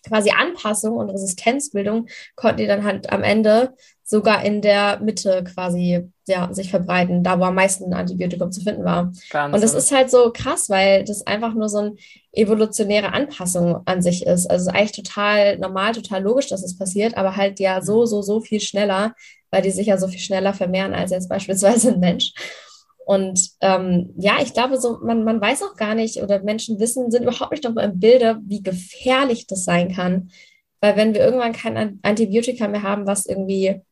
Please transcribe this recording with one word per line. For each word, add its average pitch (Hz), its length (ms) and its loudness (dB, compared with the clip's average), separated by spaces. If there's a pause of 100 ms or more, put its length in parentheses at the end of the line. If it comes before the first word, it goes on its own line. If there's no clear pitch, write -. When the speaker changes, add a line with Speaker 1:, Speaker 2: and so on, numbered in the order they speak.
Speaker 1:
quasi 214 240 2
Anpassung 220 680 -2
und 214 100 -6
Resistenzbildung 208 960 -4 (280)
konnten - 240 0
die - 80 0
dann 202 180 0
halt 202 260 -4
am 202 120 -2
Ende 214 500 4 (320)
sogar 214 400 2
in 208 160 0
der 202 400 2
Mitte 202 420 0
quasi, 175 640 -2 (220)
ja, 180 240 0
sich 190 160 -8
verbreiten, 180 560 0
da 185 160 2
wo 180 40 4
am 185 100 0
meisten 190 400 0
Antibiotikum 180 580 -4
zu - 80 -10
finden 185 240 -4
war. 175 260 0 (200)
Speaker 2:
Wahnsinn. 147 240 -2
Speaker 1:
Und 214 100 4
das 226 80 4
ist - 180 0
halt 262 200 4
so 247 240 6
krass, - 340 -4
weil 196 360 4
das 202 220 -8
einfach 220 280 -4
nur 214 160 -2
so 208 80 -2
eine 208 160 -4 (380)
evolutionäre 208 840 2
Anpassung 180 720 0
an 185 160 0
sich 180 240 0
ist. 180 240 0
Also 180 180 2
es - 0 -
ist 185 100 0
eigentlich 208 240 0
total 202 540 2
normal, 190 360 -2
total 208 300 -6
logisch, 247 260 0
dass 190 140 -6
es 180 140 -10
passiert, 202 400 -2
aber 190 200 -2
halt 196 220 0
ja 190 220 0
so, 214 220 2
Speaker 2:
Mhm. 233 40 4
Speaker 1:
so, 208 140 0
so 208 220 -2
viel 214 180 -2
schneller, 202 540 0 (360)
weil 190 120 2
die 190 80 0
sich 190 160 -2
ja 202 100 4
so 185 120 0
viel 185 120 -10
schneller 190 320 0
vermehren 190 400 -2
als 180 180 -4
jetzt 185 200 -4
beispielsweise 196 640 2
ein 175 60 0
Mensch. - 340 0 (720)
Und, 190 420 0 (100)
ähm, 185 560 2
ja, 208 260 2
ich - 100 -4
glaube, 254 280 0
so, 233 200 -2
man, 226 220 0
man 220 180 0
weiß 226 220 0
auch 392 140 -10
gar 214 180 -4
nicht, 226 300 -4
oder 196 180 0
Menschen 220 380 -4
wissen, 233 320 -2
sind 240 100 2
überhaupt 233 300 -2
nicht 302 120 -8
darüber 226 200 -2
im 190 160 -2
Bilde, 226 440 6
wie 196 200 -8
gefährlich 247 840 -2
das 185 180 -8
sein 175 300 0
kann. 180 380 -2 (480)
Weil 202 160 4
wenn 214 180 2
wir 202 60 0
irgendwann 233 320 2
kein 226 240 -6
An-, 214 260 -4
Antibiotika 220 640 0
mehr 208 160 -4
haben, 202 240 -4
was 196 180 -2
irgendwie 190 560 -2 (120)